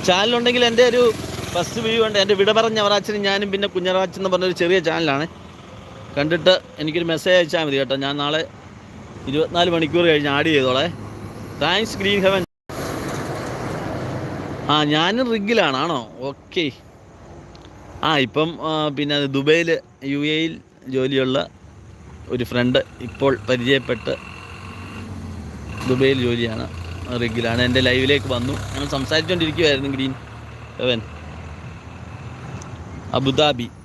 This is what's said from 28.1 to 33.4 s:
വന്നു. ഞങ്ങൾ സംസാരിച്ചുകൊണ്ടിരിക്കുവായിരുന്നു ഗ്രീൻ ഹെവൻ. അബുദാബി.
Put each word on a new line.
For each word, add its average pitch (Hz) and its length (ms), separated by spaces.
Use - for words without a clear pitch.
വന്നു. 127 260
ഞങ്ങൾ 139 360
സംസാരിച്ചുകൊണ്ടിരിക്കുവായിരുന്നു 151 1000
ഗ്രീൻ 135 260
ഹെവൻ. 120 220
അബുദാബി. 131 560